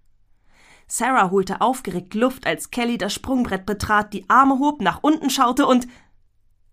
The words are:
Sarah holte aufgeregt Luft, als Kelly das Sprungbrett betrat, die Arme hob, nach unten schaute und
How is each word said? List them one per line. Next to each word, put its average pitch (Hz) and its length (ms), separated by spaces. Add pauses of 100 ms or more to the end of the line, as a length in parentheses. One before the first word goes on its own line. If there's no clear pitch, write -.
(880)
Sarah 233 440
holte 190 320
aufgeregt 196 500
Luft, 240 340
als - 240
Kelly 240 280
das 196 160
Sprungbrett 240 500
betrat, 208 480
die - 160
Arme 269 300
hob, 294 240
nach 170 200
unten 294 280
schaute 262 360
und 247 220 (840)